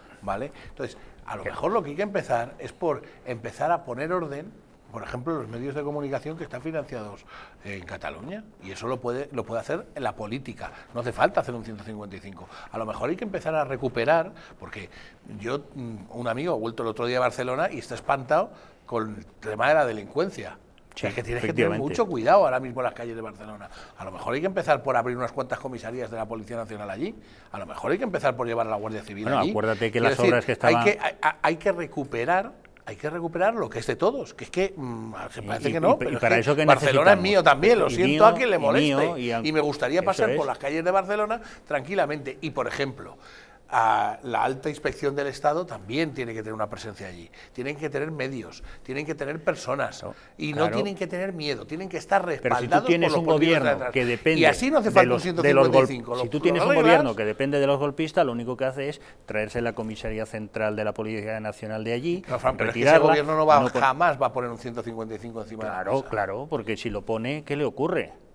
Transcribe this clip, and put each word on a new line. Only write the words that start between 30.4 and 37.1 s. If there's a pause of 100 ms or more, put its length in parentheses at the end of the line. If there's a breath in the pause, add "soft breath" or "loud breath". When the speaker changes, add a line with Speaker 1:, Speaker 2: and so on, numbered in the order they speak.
Speaker 2:
que
Speaker 1:
hay
Speaker 2:
estaban
Speaker 1:
que,
hay,
hay, (100)
hay
que
recuperar, (340)
hay
que
recuperar
lo
que
es
de
todos,
que
es
que,
mm, (180)
se
Speaker 2:
Y,
Speaker 1:
parece
Speaker 2:
y,
Speaker 1:
que
no,
Speaker 2:
y,
Speaker 1:
pero
Speaker 2:
y
Speaker 1:
es
Speaker 2:
para
Speaker 1:
que
Speaker 2:
eso
que
Speaker 1:
Barcelona